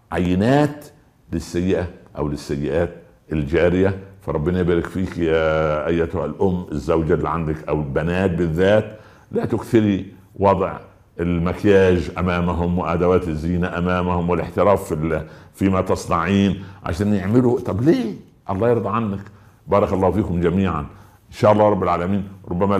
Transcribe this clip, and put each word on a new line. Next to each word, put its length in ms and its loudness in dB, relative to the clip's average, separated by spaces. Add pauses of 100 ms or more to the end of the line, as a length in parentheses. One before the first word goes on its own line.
(120)
عينات 720 2 (480)
للسيئة 540 -2 (320)
أو 100 -2
للسيئات 680 -4 (380)
الجارية. 680 2 (220)
فربنا 400 -2
يبارك 260 0
فيك 320 -6
يا 680 0
أيتها 380 -2
الأم، 480 -2
الزوجة 420 0
اللي 140 -2
عندك 400 -4
أو 120 -2
البنات 500 -2
بالذات، 680 0 (340)
لا 120 -2
تكثري 720 0 (240)
وضع 400 2 (420)
المكياج 1000 2
أمامهم 600 0
وأدوات 500 2
الزينة 500 -2
أمامهم 520 0
والاحتراف 540 2
في 100 -6
ال-، 320 -2 (280)
فيما 260 2
تصنعين 840 0 (200)
عشان 300 -2
يعملوا. 460 2
طب 200 -4
ليه؟ 340 0 (360)
الله 180 0
يرضى 200 0
عنك. 320 -4 (460)
بارك 260 2
الله 180 2
فيكم 300 0
جميعًا. 400 0
إن 500 -16
شاء 220 4
الله 160 6
رب 140 2
العالمين 460 0 (200)
ربما 320 0